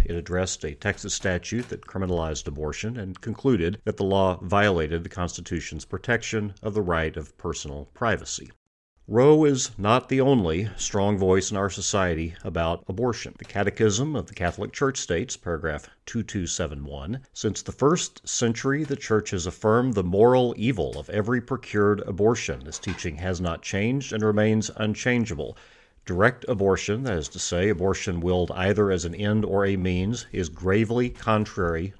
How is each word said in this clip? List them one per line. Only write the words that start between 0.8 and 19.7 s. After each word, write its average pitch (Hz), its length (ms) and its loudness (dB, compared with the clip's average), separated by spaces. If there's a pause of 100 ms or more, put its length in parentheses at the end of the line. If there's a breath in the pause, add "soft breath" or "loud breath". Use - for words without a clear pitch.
statute 101 540 -4
that - 180 -10
criminalized 85 640 -2
abortion 78 500 -6
and 95 220 -10
concluded 104 640 0
that 107 140 -4
the 101 60 0
law 95 380 2
violated 85 600 2
the 80 40 -12
Constitution's 87 760 -8
protection 107 760 -4
of 107 140 -6
the 107 80 0
right 80 340 0
of 76 220 -12
personal 73 560 -8
privacy. 82 560 -4 (580)
Roe 151 360 8
is 135 320 2
not 107 320 2
the 135 120 2
only 110 560 4
strong 101 420 0
voice 95 320 4
in 104 60 -4
our 98 120 0
society 87 760 -2
about 82 420 -2
abortion. 113 520 -4
The - 60 -18
Catechism 107 680 2
of 98 120 -4
the - 80 -20
Catholic 92 380 -4
Church 135 260 0
states, - 380 -4
paragraph 78 520 -6 (180)
two 113 160 -4
two 92 240 -4
seven 71 380 -6
one, 73 380 -8 (100)
"Since - 300 -4
the - 100 -10
first - 560 0
century, 135 560 -2
the 139 100 -4
Church 107 360 0
has 92 180 -4
affirmed 117 460 2